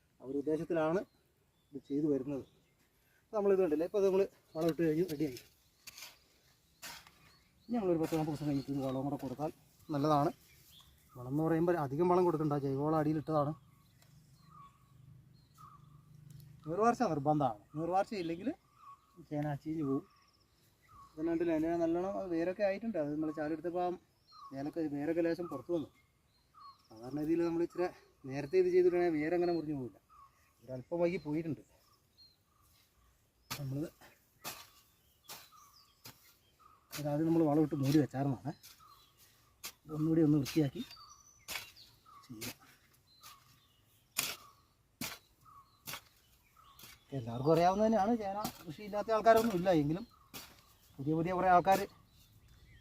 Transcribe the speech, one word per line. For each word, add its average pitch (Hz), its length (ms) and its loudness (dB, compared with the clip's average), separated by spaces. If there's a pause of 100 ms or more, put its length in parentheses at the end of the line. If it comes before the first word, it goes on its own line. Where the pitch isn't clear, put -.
(200)
ആ 123 100 -20
ഒരു 139 120 -4
ഉദ്ദേശത്തിലാണ് 156 580 0 (680)
ഇത് 139 100 -12 (100)
ചെയ്തു 147 240 0
വരുന്നത്. 131 300 -4 (800)
അപ്പോൾ - 160 -8
നമ്മളിത് 196 260 4
കണ്ടില്ലേ, 156 260 2
ഇപ്പോൾ 208 180 0
നമ്മൾ 190 160 4 (320)
വളം 160 160 0
ഇട്ട് 165 160 -2
കഴിഞ്ഞു, 160 260 2
റെഡിയായി. 143 260 -4 (2250)
ഇനി 233 100 -4
നമ്മളൊരു 180 240 2
പത്ത് 160 160 -2
നാൽപത് 156 160 0
ദിവസം 147 160 -4
കഴിഞ്ഞിട്ട് 139 240 -2
ഇത് 139 140 -2
വളവും 131 200 -2
കൂടെ 139 160 -2
കൊടുത്താൽ 139 280 -4 (420)
നല്ലതാണ്. 147 380 2 (840)
വളം 127 180 -10
എന്ന് 151 120 0
പറയുമ്പോൾ 170 400 2
അധികം 143 260 0
വളം 180 160 6
കൊടുക്കണ്ട, 156 260 2 (120)
ജൈവവളം 143 360 0
അടിയിലിട്ടതാണ്. 151 520 0 (3250)
നീർവാർച്ച 226 360 2 (100)
നിർബന്ധമാണ്, 143 460 2 (180)
നീർവാർച്ച 180 360 0 (100)
ഇല്ലെങ്കിൽ 170 240 -6 (840)
ചേന 147 320 -4
ചീഞ്ഞ് 156 260 -4
പോവും. 139 160 -2 (1080)
ഇതെന്നെ 160 200 -4
കണ്ടില്ലേ, 170 260 0
അതിൻ്റെ 165 260 0
നല്ലോണം 175 320 0 (180)
വേരൊക്കെ 180 360 -2
ആയിട്ടുണ്ട്. 202 340 -4
അത് 143 100 -4
നമ്മൾ 156 240 -2
ചാലെടുത്തപ്പോൾ 160 480 -4
ആ - 20 0 (680)
വേലൊക്കെ, 151 260 -6 (160)
വേരൊക്കെ 160 300 -2
ലേശം 170 240 -4
പുറത്ത് 135 240 -8
വന്നു. 143 140 -4 (1000)
സാധാരണ 123 320 -10
രീതിയിൽ 165 260 0
നമ്മൾ 170 200 -2
ഇച്ചിരി 175 200 -6 (420)
നേരത്തെ 143 320 -2
ഇത് 180 120 2
ചെയ്തിട്ടുണ്ടെങ്കിൽ 175 480 4
വേരങ്ങനെ 175 340 0
മുറിഞ്ഞു 156 240 -4
പോകില്ല. 123 180 -10 (680)
ഒരല്പം 131 380 -8
വൈകി 175 240 2
പോയിട്ടുണ്ട്. 156 380 -4 (2000)
നമ്മൾ 135 180 -8 (3250)
അതാദ്യം 147 300 0
നമ്മൾ 165 200 4
വളം 151 160 4
ഇട്ട് 151 160 -4
മൂടി 139 220 4
വെച്ചാർന്നാണ്. 139 480 -4 (1400)
ഒന്നുകൂടി 160 320 4
ഒന്ന് 151 140 6
വൃത്തിയാക്കി 143 400 0 (1500)
ചെയ്യുക. 110 260 -12 (4000)
എല്ലാവർക്കും 123 380 2
അറിയാവുന്ന 185 320 6
തന്നെയാണ്, 220 340 4
ചേന 196 180 -6 (240)
കൃഷിയില്ലാത്ത 208 540 -6
ആൾക്കാരൊന്നും 226 420 6
ഇല്ല. 185 100 2 (120)
എങ്കിലും 165 240 -2 (920)
പുതിയ 143 180 -2
പുതിയ 170 200 0
കുറേ 185 180 2
ആൾക്കാർ 185 240 6 (1000)